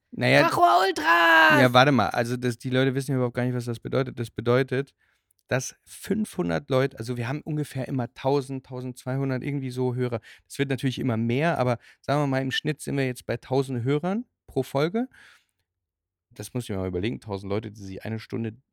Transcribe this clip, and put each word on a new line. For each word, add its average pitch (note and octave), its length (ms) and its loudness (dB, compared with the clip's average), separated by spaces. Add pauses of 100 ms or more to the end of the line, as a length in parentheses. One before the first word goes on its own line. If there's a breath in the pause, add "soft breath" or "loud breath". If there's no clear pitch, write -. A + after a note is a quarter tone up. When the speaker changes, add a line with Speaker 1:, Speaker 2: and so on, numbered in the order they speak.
(120)
Speaker 1:
Naja, B2+ 360 4
Speaker 2:
Rachor F4 380 6
Ultras! E4 760 6
Speaker 1:
ja, B2 120 6
warte C3 180 8
mal. A2+ 180 4
Also A#2+ 280 -2
das, B2 200 -2
die C3 120 -8
Leute B2+ 260 2
wissen C3+ 160 -4
ja C3 60 0
überhaupt B2 180 -2
gar B2 80 -2
nicht, B2 120 -2
was A#2+ 100 -4
das A#2 160 -6
bedeutet. B2 380 -4
Das A2+ 120 -6
bedeutet, B2+ 600 0 (540)
dass - 360 -2
fünfhundert F3 840 -4
Leute, C3 300 0
also A#2+ 180 -6
wir A#2 100 -4
haben D3 140 -6
ungefähr D3 460 -6
immer C3 260 -4
tausend, C3+ 520 -4
tausendzweihundert, C3 800 -6
irgendwie C#3 280 -6
so B2+ 240 -2
Hörer. B2 240 -2 (280 loud breath)
Es - 120 -10
wird C#3+ 100 0
natürlich B2+ 300 -2
immer B2 180 0
mehr, B2+ 400 0
aber B2 220 0 (220 loud breath)
sagen C#3+ 200 0
wir C#3+ 60 0
mal, C3+ 140 0
im C3+ 100 -2
Schnitt - 300 -4
sind C#3 160 -4
wir C3+ 80 2
jetzt B2 200 -6
bei A2+ 120 -2
tausend C3 460 -2
Hörern F3 420 0 (200)
pro - 180 -2
Folge. F3 460 -2 (1200 loud breath)
Das - 220 -14
muss B2 120 -6
ich - 40 -10
mir G2+ 80 -2
mal F#2 100 -2
überlegen, F#2 320 -4
tausend G2 300 -8
Leute, G#2+ 220 -4
die G#2 100 -18
sich F#2+ 240 -12
eine A2+ 140 -6
Stunde A2+ 360 -8 (180)